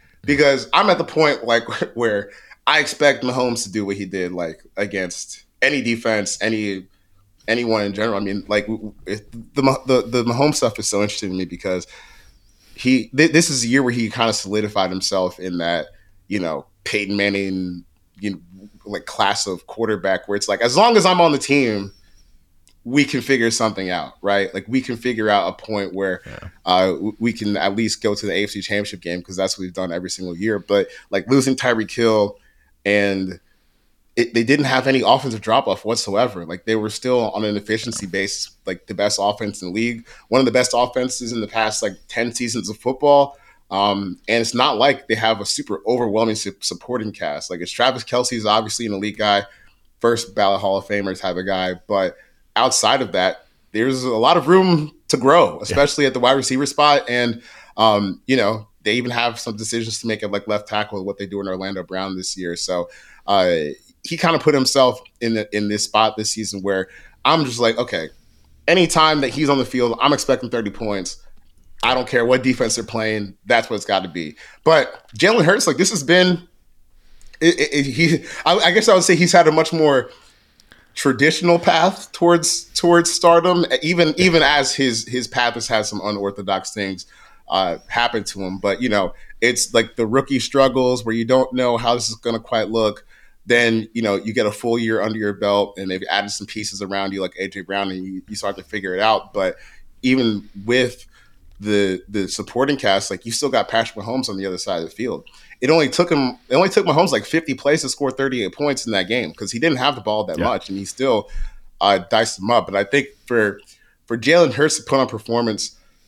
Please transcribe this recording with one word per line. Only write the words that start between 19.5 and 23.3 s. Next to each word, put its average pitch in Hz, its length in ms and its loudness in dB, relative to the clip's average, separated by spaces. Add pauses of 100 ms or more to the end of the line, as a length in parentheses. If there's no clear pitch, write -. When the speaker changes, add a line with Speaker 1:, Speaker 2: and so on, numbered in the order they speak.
Speaker 1:
quarterback 98 640 -2
where 101 80 -4
it's - 120 -4
like, 101 140 -2
as 120 160 2
long 226 200 6
as 180 80 6
I'm 180 160 4
on 165 100 6
the 139 80 0
team, 110 520 0 (920)
we 139 200 2
can 143 180 -4
figure 117 280 2